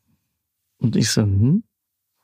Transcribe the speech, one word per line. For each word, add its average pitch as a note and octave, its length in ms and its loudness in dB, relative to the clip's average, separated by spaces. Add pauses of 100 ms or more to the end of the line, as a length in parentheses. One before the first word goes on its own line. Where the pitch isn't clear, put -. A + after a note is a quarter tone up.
(760)
Und A2 180 -4
ich - 160 -2
so, B2 100 0
"Hm, G#2+ 420 0 (600)